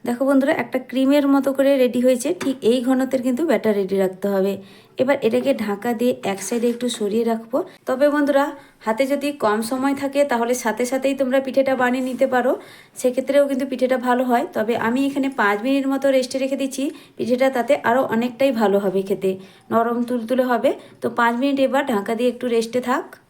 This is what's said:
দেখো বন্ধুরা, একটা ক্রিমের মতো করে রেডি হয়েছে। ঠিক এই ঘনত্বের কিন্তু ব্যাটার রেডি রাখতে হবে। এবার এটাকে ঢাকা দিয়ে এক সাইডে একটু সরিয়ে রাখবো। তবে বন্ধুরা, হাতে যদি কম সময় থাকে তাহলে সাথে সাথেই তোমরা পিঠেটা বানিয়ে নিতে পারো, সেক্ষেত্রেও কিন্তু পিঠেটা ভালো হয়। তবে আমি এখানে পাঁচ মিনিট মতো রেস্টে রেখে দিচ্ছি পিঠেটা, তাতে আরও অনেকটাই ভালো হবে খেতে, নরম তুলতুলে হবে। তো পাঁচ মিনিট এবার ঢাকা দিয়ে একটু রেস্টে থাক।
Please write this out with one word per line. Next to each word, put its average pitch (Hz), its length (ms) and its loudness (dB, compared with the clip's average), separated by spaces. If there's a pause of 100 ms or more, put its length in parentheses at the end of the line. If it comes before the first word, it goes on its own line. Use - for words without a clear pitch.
দেখো 240 200 -4
বন্ধুরা, 277 280 2 (100)
একটা 254 160 -4 (100)
ক্রিমের 277 380 2
মতো 277 280 2
করে 277 220 4
রেডি 247 240 2
হয়েছে। 254 280 2 (100)
ঠিক 262 240 -2
এই 247 200 4
ঘনত্বের 262 400 0
কিন্তু 254 220 0
ব্যাটার 220 300 2
রেডি 196 220 -2
রাখতে 190 300 -2
হবে। 196 260 0 (440)
এবার 269 260 2
এটাকে 247 280 2 (140)
ঢাকা 202 280 -4
দিয়ে 247 200 0 (180)
এক 190 120 -6
সাইডে 240 260 -2
একটু 233 200 -4
সরিয়ে 214 420 -2
রাখবো। 226 260 -4 (280)
তবে 262 240 2
বন্ধুরা, 285 360 2 (340)
হাতে 226 260 -2
যদি 277 220 -2 (160)
কম 226 200 0
সময় 269 320 -2
থাকে 277 240 -2 (120)
তাহলে 233 240 0
সাথে 233 300 -2
সাথেই 269 300 0
তোমরা 269 240 0
পিঠেটা 269 360 0
বানিয়ে 247 340 0
নিতে 262 180 0
পারো, 247 240 2 (460)
সেক্ষেত্রেও 262 500 2
কিন্তু 269 200 -2
পিঠেটা 254 300 0
ভালো 247 260 0
হয়। 254 300 2
তবে 226 240 -2
আমি 240 280 0
এখানে 277 220 -2 (120)
পাঁচ 208 240 2
মিনিট 269 240 0
মতো 269 240 -2
রেস্টে 262 280 0
রেখে 269 180 -2
দিচ্ছি 262 260 -4 (300)
পিঠেটা, 247 360 0
তাতে 262 240 0 (100)
আরও 240 180 2 (120)
অনেকটাই 247 380 0
ভালো 208 280 2
হবে 196 240 0
খেতে, 190 280 -2 (380)
নরম 226 340 2
তুলতুলে 247 400 -2
হবে। 254 280 2 (280)
তো 240 80 -6 (100)
পাঁচ 233 220 2
মিনিট 277 200 0
এবার 269 280 2
ঢাকা 208 280 -2
দিয়ে 247 180 0
একটু 240 140 -8
রেস্টে 233 340 0
থাক। 254 240 -2 (240)